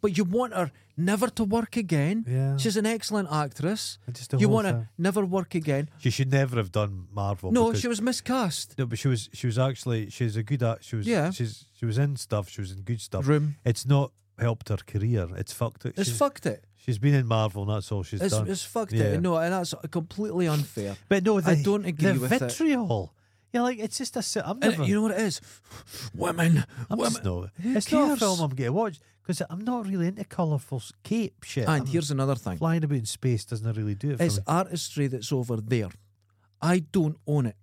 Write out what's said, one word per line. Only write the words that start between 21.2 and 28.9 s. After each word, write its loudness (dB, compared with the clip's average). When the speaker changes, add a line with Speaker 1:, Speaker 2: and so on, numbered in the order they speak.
Speaker 2:
no, 4
the, 4
Speaker 1:
I 4
don't 2
agree 2
Speaker 2:
the 2
Speaker 1:
with 0
it. 2
Speaker 2:
vitriol. 0
Yeah, 0
like, -2
it's -6
just -6
a -4
si-, -4
I'm -6
Speaker 1:
And 4
Speaker 2:
never 0
Speaker 1:
you 2
know 2
what 0
it -2
is? -2
Women. 4
Speaker 2:
I'm -2
Speaker 1:
Women. 0
Speaker 2:
just -6
not, -2
Speaker 1:
Who 0
Speaker 2:
it's 0
not 6
a 4
Speaker 1:
cares? 2
Speaker 2:
film 2
I'm 0
gonna 0
watch 0